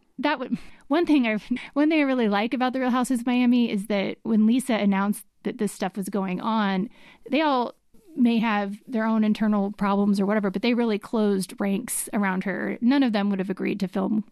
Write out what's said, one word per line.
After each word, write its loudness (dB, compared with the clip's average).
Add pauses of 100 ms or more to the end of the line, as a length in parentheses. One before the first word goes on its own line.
(180)
that -2
would, -4 (300)
one 2
thing 4
I, 0 (340)
one 2
thing 4
I 4
really 0
like 0
about 0
The -4
Real 0
Housewives 0
of -6
Miami 4
is -2
that -2
when 4
Lisa 2
announced 0 (180)
that -4
this -2
stuff -6
was -6
going -4
on, 0 (400)
they 2
all 0 (400)
may 4
have -2
their -2
own 2
internal 0
problems 0
or 0
whatever, 0
but -4
they 2
really 0
closed -2
ranks -4
around -2
her. -4
None 4
of 2
them 0
would 0
have -4
agreed -4
to -2
film -2